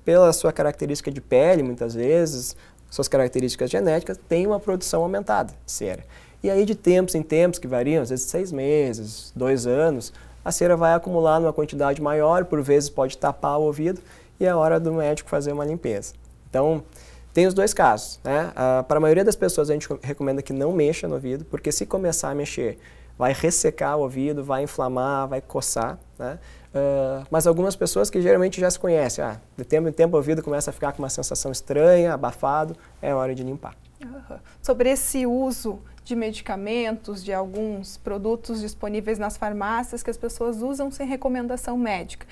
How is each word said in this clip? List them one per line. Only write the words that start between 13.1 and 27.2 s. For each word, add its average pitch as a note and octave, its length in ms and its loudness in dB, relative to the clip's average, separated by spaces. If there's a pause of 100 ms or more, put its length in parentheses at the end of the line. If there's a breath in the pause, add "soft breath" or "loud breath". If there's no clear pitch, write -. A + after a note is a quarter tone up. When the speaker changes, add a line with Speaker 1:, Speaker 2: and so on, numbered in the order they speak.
Speaker 1:
tapar D3 440 0
o - 20 2
ouvido, D#3 380 -2 (400 loud breath)
e F#3+ 60 2
é F3+ 80 4
hora D#3+ 260 4
do E3 120 -2
médico D3+ 360 -2
fazer C#3+ 240 -2
uma D3 120 -4
limpeza. C#3+ 500 -4 (360)
Então, D3 320 0 (500 loud breath)
tem F3 140 6
os F#3 80 2
dois G3 180 2
casos, A#2+ 520 2
né? D3 320 -2
Ah, B2+ 300 2
pra D3 120 2
maioria D#3+ 260 6
das G#3 120 2
pessoas, D#3+ 340 0
a - 20 2
gente D3 160 -2
co-, C#3 140 -6
recomenda C3+ 400 -4
que - 100 -10
não C#3 200 -2
mexa E3 340 0
no D#3 80 -4
ouvido, C3+ 300 -6
porque - 260 -6
se G3+ 160 -4
começar E3+ 440 -2
a C#3 40 -4
mexer, C#3 420 -4 (400 loud breath)
vai B2+ 160 2
ressecar D#3 640 0
o D3+ 40 0
ouvido, C#3 420 -4
vai C#3 220 -2
inflamar, C3+ 640 -2
vai C3+ 120 -4
coçar, C3 560 -4 (220)
né? C3 220 -10 (340 loud breath)
Ah, C3+ 560 -2